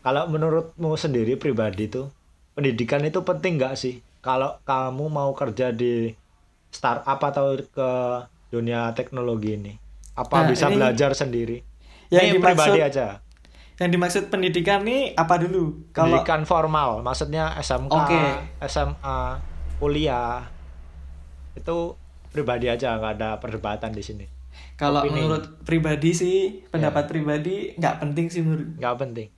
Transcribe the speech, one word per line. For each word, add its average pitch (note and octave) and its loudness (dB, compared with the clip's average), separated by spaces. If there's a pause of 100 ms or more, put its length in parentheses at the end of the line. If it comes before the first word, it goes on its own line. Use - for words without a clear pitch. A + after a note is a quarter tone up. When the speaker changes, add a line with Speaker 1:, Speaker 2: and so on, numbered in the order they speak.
Speaker 1:
Kalau C#3+ 0
menurutmu D#3+ 0
sendiri B2+ 0
pribadi A2 -2
tuh, C3 -8 (440)
pendidikan C#3 0
itu D#3+ -2
penting F3 0
nggak C3 0
sih? B2 -6 (180)
Kalau C3 -2
kamu C3 -2
mau C#3+ -2
kerja B2+ -2
di A#2 0 (600)
startup C3+ -2
atau C#3 0
ke C3 -4 (580)
dunia A#2 -2
teknologi A#2 -4
ini? G2+ -10 (400)
Apa C3+ 2
Speaker 2:
Nah, D#3+ 4
Speaker 1:
bisa C#3+ 4
Speaker 2:
ini C3+ 4
Speaker 1:
belajar C3+ 4
sendiri? A#2+ -2 (500)
Speaker 2:
yang F3 8
Speaker 1:
Ini F3 6
pribadi F3+ 8
Speaker 2:
dimaksud, D3+ 4
Speaker 1:
aja. C3+ 0 (720)
Speaker 2:
yang F3+ 2
dimaksud F3+ 2
pendidikan F#3 2
nih B3+ 0
apa E3 4
dulu? F3 -2
Kalau E3 4
Speaker 1:
Pendidikan D#3+ 2
formal, D3+ 2
maksudnya D3+ -2
S D3+ -6
M C3 0
K, D3+ 0
Speaker 2:
Oke. D#3 4 (380)
Speaker 1:
S - -6
M C#3+ 0
A, B2+ -4 (380)
kuliah. C3 0 (1080)
Itu E3+ -4 (340)
pribadi B2 -2
aja, A#2+ 0
nggak A2 -2
ada A2 -4
perdebatan A2 -6
di G#2+ -8
sini. G2+ -12 (480)
Speaker 2:
Kalau C#3+ 2
Speaker 1:
Opini. C#3+ 0
Speaker 2:
menurut D#3 -2
pribadi D#3 2
sih, F3+ 2 (280)
pendapat D3 0
Speaker 1:
Ya. C#3+ -6
Speaker 2:
pribadi D3+ 0 (200)
nggak E3 0
penting D3 -2
sih E3+ -4
menurut. D#3 0
Speaker 1:
Nggak B2 -2
penting. A#2 -6